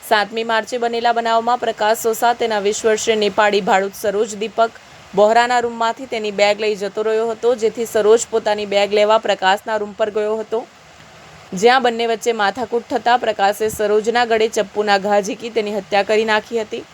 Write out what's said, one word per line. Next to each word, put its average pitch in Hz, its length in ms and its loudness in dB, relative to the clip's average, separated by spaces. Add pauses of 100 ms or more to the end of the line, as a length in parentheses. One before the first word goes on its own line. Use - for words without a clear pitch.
સાતમી 220 360 0
માર્ચે 226 340 -2
બનેલા 233 340 0
બનાવમાં 226 460 0
પ્રકાશ 226 440 0
સોસા 233 300 0
તેના 233 260 -2
વીસ 202 260 -2
વર્ષીય 220 320 0
નેપાળી 208 440 2
ભાડૂત 196 400 0
સરોજ 208 360 -2
દીપક 226 340 -2 (440)
બહોરાના 233 460 4
રૂમમાંથી 233 460 -4
તેની 214 240 -4
બેગ 202 300 2
લઈ 214 140 -2
જતો 196 280 -6
રહ્યો 220 260 0
હતો, 226 260 0
જેથી 220 300 -2
સરોજ 220 360 4 (100)
પોતાની 208 360 -2
બેગ 202 260 0
લેવા 208 260 4
પ્રકાશના 208 580 0
રૂમ 208 160 -6
પર 214 180 -4
ગયો 208 260 -2
હતો, 226 300 -6 (880)
જ્યાં 240 280 4
બંને 233 240 0
વચ્ચે 226 260 -2
માથાકૂટ 226 580 -2
થતા 240 260 2
પ્રકાશે 214 520 0
સરોજના 214 560 0
ગળે 226 240 0
ચપ્પુના 208 500 0
ઘા 202 220 2
ઝીકી 226 300 -8
તેની 214 260 -4
હત્યા 202 260 -2
કરી 214 220 0
નાખી 220 360 -2
હતી. 220 340 -8